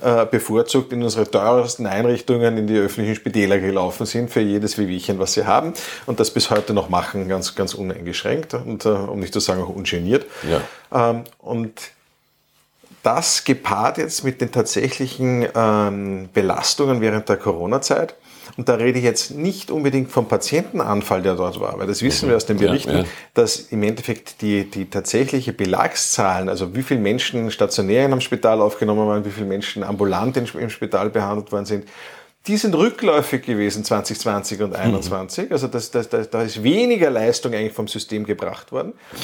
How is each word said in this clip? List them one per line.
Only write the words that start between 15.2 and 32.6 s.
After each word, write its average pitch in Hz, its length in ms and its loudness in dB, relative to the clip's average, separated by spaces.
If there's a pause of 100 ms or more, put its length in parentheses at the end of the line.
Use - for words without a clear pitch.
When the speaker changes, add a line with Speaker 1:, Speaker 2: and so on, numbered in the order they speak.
Speaker 1:
ähm, 101 800 0
Belastungen 113 680 2
während 107 260 0
der 101 100 2
Corona-Zeit. 110 800 0 (400)
Und 123 140 -2
da 123 60 6
rede 123 240 2
ich 123 60 2
jetzt 117 260 0
nicht 165 400 -4
unbedingt 139 400 0
vom 117 160 0
Patientenanfall, 107 920 0
der 92 140 2
dort 90 240 -2
war, 98 200 -4
weil 98 80 -4
das 101 140 -2
wissen 131 260 0
Speaker 2:
Mhm. 127 40 4
Speaker 1:
wir 117 60 4
aus - 80 -2
den 104 140 0
Speaker 2:
Ja, 101 80 6
Speaker 1:
Berichten, 101 300 0
Speaker 2:
ja. 92 60 2 (300)
Speaker 1:
dass - 240 4
im 107 260 -4
Endeffekt 110 580 -4
die, 101 280 0
die 98 200 -8
tatsächliche 127 640 0
Belagszahlen, 92 960 0
also 90 260 -4
wie 131 80 -2
viele 127 160 0
Menschen 113 520 0
stationär 107 540 2
in 139 60 4
einem 127 100 2
Spital 113 400 2
aufgenommen 107 460 2
waren, 104 180 0
wie 101 60 -6
viele 104 160 -6
Menschen 98 360 -4
ambulant 101 540 0
in, 120 80 0 (140)
im 113 100 -4
Spital 107 400 -2
behandelt 104 420 -2
worden 101 140 -2
sind, 101 200 -4 (600)
die 208 120 0
sind 208 180 2